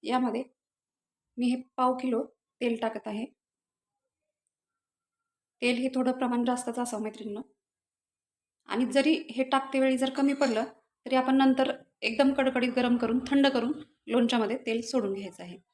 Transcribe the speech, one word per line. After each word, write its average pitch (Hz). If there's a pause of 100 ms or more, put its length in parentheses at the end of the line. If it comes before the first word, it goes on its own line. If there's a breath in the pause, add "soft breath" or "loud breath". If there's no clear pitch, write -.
यामध्ये 254 (920)
मी 247
हे 254 (140)
पाव 254
किलो 254 (340)
तेल 233
टाकत 220
आहे. 214 (2500)
तेल 240
हे 254
थोडं 254
प्रमाण 240
जास्तच 247
असावं 240
मैत्रिणींनो. 214 (1200)
आणि 226
जरी 277
हे 254
टाकते 262
वेळी 262
जर 262
कमी 277
पडलं 247 (420)
तरी 254
आपण 262
नंतर 262 (260)
एकदम 247
कडकडीत 254
गरम 247
करून, 233
थंड 277
करून 262 (340)
लोणच्यामध्ये 233
तेल 233
सोडून 208
घ्यायचं 196
आहे. 175 (160)